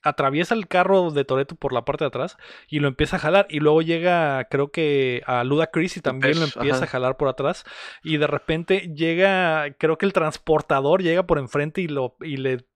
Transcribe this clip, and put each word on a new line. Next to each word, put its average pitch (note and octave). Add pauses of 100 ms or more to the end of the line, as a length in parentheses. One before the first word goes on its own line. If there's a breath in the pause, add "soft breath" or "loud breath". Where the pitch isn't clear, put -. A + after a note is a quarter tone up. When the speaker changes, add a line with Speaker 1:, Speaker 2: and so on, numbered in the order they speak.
Speaker 1:
atraviesa D3
el G#3+
carro F#3
de C#3+
Toretto C3+
por C#3
la A#2
parte C#3+
de C#3
atrás C3 (320 loud breath)
y D3+
lo C#3+
empieza D3
a -
jalar. F#3+
Y D3+
luego D3+
llega, E3
creo C#3+
que C3+
a B2
Ludacris D#3+
y F3
también C3+
lo E3
Speaker 2:
Depeche, D3
Speaker 1:
empieza C#3
Speaker 2:
ajá. C3
Speaker 1:
a -
jalar B2+
por C#3+
atrás. C#3 (380 loud breath)
Y D#3
de D3
repente E3
llega, E3
creo D#3
que -
el G3
transportador D#3
llega E3+
por E3
enfrente C#3+
y E3+
lo, C3+
y D3+
le C3